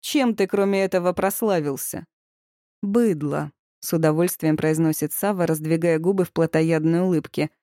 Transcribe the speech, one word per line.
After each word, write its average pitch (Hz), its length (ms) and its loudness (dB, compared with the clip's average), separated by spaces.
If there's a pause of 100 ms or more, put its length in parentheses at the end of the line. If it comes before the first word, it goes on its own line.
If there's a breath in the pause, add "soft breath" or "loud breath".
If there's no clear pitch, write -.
Чем 240 340 0
ты, 190 120 0
кроме 196 360 0
этого, 180 300 0
прославился?» 180 920 -2 (760)
«Быдло», 151 720 0 (300)
с - 120 -6
удовольствием 160 640 2
произносит 156 560 0
Сава, 196 320 -2
раздвигая 165 540 0
губы 185 260 0
в - 60 -16
плотоядной 160 680 2
улыбке. 156 480 -2 (140)